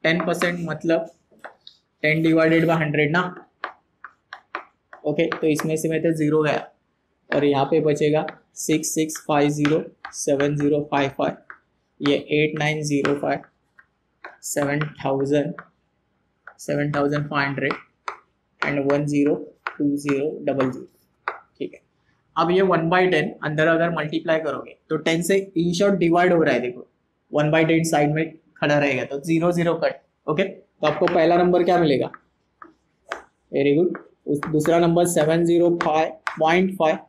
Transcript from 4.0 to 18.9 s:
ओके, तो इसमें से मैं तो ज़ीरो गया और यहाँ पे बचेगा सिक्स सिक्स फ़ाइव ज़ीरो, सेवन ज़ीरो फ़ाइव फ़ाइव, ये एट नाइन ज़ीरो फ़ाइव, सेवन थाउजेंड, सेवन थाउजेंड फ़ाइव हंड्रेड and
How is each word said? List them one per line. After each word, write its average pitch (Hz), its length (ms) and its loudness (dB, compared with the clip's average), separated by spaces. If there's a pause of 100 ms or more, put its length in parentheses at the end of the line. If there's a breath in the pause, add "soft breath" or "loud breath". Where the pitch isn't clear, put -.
ओके, 151 240 0
तो - 180 -2
इसमें 156 300 0
से 160 120 -4
मैं 160 140 0
तो 165 120 2
ज़ीरो 156 280 2
गया 147 260 -2 (640)
और 143 140 0
यहाँ 139 220 2
पे 160 160 2
बचेगा 151 440 0 (300)
सिक्स 156 380 -2
सिक्स 156 220 -2 (100)
फ़ाइव 147 240 2
ज़ीरो, 151 320 0 (320)
सेवन 147 420 0
ज़ीरो 143 240 0 (100)
फ़ाइव 139 280 0
फ़ाइव, 147 180 -2 (640)
ये 143 160 2 (160)
एट 151 260 0
नाइन 151 260 -2
ज़ीरो 143 320 0
फ़ाइव, 143 260 -4 (1000)
सेवन 147 360 -2 (160)
थाउजेंड, 143 560 0 (1040)
सेवन 147 340 -2
थाउजेंड 147 360 0
फ़ाइव 143 200 -2
हंड्रेड 135 240 -4 (920)
and 143 280 -2